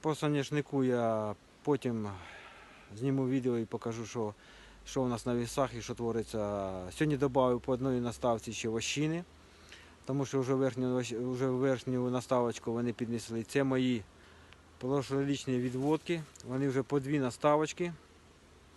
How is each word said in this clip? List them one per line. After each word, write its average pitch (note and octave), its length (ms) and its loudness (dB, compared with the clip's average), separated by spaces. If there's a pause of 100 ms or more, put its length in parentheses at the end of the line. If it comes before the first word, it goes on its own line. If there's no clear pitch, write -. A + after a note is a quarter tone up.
по D#3 140 0
соняшнику C#3+ 680 0
я A2+ 500 2 (280)
потім A#2+ 460 0 (880)
зніму C3+ 300 2
відео B2+ 300 2
і A2+ 60 0
покажу, A2+ 420 -6
що, G#2+ 280 -4 (520)
що - 160 0
у B2+ 60 2
нас A#2+ 180 -4
на B2 100 2
вісах A#2+ 420 0
і A2 40 -8
що A#2 120 -6
твориться. G#2+ 760 -2 (200)
Сьогодні D3+ 260 0
добавив B2+ 440 4
по C3 120 -2
одній B2+ 280 0
наставці A#2 520 0
ще A2+ 160 -4
вощини, D#3 560 -2 (800)
тому C3+ 220 -2
що C3+ 140 0
вже C3 140 2
верхню B2+ 400 2
вощ-, B2 380 -2
вже B2+ 140 0
верхню B2+ 640 2
наставочку B2 640 0
вони A#2+ 200 0
піднесли. A2+ 500 -4
Це C#3 220 2
мої B2+ 380 2 (760)
прошлорічні C3+ 800 0
відводки, C#3+ 640 0 (260)
вони C3+ 200 0
вже C3 140 2
по C#3+ 180 0
дві C#3+ 180 0
наставочки. D3+ 720 2 (840)